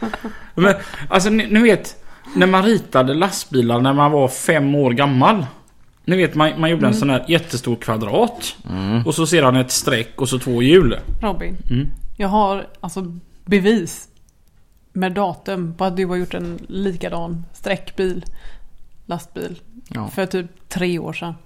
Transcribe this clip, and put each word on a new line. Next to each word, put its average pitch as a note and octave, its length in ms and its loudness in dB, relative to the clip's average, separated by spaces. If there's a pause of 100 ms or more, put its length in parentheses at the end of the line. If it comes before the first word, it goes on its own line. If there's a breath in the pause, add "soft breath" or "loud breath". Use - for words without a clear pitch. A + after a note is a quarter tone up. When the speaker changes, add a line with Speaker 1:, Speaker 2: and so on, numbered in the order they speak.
Speaker 1:
<laughs> - 500 -10
Men, F#3+ 180 6 (360 loud breath)
alltså, F#3+ 200 2
ni, A3 180 0
ni G#3+ 140 4
vet, - 420 0 (320 loud breath)
när F#3 120 6
man F#3+ 160 4
ritade C#3 500 2
lastbilar C3+ 680 0
när C3+ 140 4
man D3 180 4
var C#3 160 4
fem C#3+ 480 0
år C3+ 160 4
gammal. C#3+ 540 4 (600)
Ni F3 120 2
vet, E3+ 180 2
man, D#3 240 4
man D#3+ 100 2
gjorde E3 160 2
en - 80 4
Speaker 2:
Mm. - 60 0
Speaker 1:
sån C#3+ 100 2
här B2+ 180 0
jättestor C#3 480 0
kvadrat. A2+ 800 -2 (140)
Speaker 3:
Mm. G2+ 380 -2
Speaker 1:
Och C#3 80 -2
så D#3+ 120 0
ser D#3+ 160 4
han B2+ 120 6
ett B2+ 160 2
streck - 500 -2
och B2+ 80 -2
så C3 100 -2
två B2 220 -2
hjul. C#3 380 6 (220)
Speaker 2:
Robin, F#3 360 -2 (120)
Speaker 1:
Mm. C3+ 180 2 (300)
Speaker 2:
jag G3+ 100 0
har G3 400 0 (140)
alltså F#3 200 -8 (440)
bevis G3 600 0 (880)
med F#3 200 -2
datum F3+ 640 -4
på F#3+ 80 -2
att F#3 120 -2
du F#3+ 80 0
har F3+ 100 -4
gjort F3+ 180 -4
en F3 260 -8 (100)
likadan E3+ 840 -6
streckbil, - 720 -4 (800 soft breath)
lastbil F3 540 -10 (300)
Speaker 3:
Ja. G#2+ 180 -8
Speaker 2:
för F#3+ 180 -4
typ F#3 440 -8
tre F3 300 -2
år E3 140 -8
sedan. E3+ 220 -8 (100)